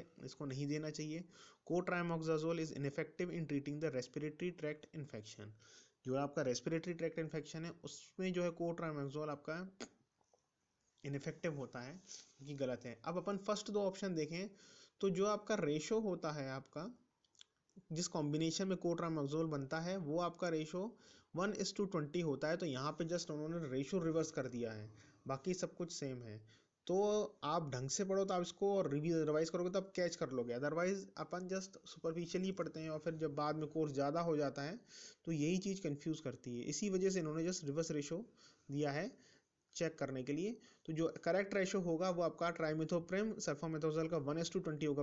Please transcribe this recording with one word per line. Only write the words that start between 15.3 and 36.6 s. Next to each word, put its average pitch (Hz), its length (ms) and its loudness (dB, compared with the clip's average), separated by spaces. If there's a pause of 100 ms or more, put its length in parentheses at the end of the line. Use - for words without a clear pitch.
रेशियो 160 460 2
होता 170 320 0
है 143 180 -4
आपका, 147 400 -6 (1000)
जिस 165 160 0
कॉम्बिनेशन 160 600 2
में 185 80 2
cotrimoxazole 160 720 2
बनता 143 300 0
है 180 180 0
वो 156 220 0
आपका 170 300 0
ratio 156 320 0 (520)
one 190 180 2 (100)
is - 140 -2
to 202 180 2
twenty 156 300 0
होता 151 240 2
है, 170 80 4
तो 185 100 0
यहाँ 139 260 0
पे 165 160 -2
just 170 220 0
उन्होंने 156 400 -2
रेशियो 139 340 0
रिवर्स 160 260 2
कर 127 180 -2
दिया 117 240 -2
है, 107 180 -8 (360)
बाकी 135 280 -2
सब 170 200 -4
कुछ 175 180 -4
सेम 131 300 -4
है। 110 140 -8 (500)
तो 180 120 4 (460)
आप 151 280 2
ढंग 131 180 -2
से 202 140 0
पढ़ो 190 200 4
तो 190 100 0
आप 180 80 4
इसको 196 340 2
और 165 160 4
रिवी-, 156 220 2 (120)
रिवाइज 156 240 4
करोगे 180 200 0
तो 190 80 0
आप 190 180 -2
कैच 175 200 0
कर 147 140 -2
लोगे, 120 240 0
otherwise 170 500 2 (120)
अपन 175 320 -6
just 190 320 -6 (140)
superficially 175 640 0
पढ़ते 160 220 -2
हैं 160 100 -4
और 156 140 -2
फिर 165 100 0
जब 156 200 -2
बाद 151 220 2
में 156 120 0
कोर्स 151 240 2
ज़्यादा 143 280 4
हो 170 160 4
जाता 139 260 2
है 175 160 -4 (460)
तो 165 80 0
यही 160 260 4
चीज़ 190 240 -2
कन्फ्यूज 156 380 -2
करती 120 380 -6
है। 123 60 -4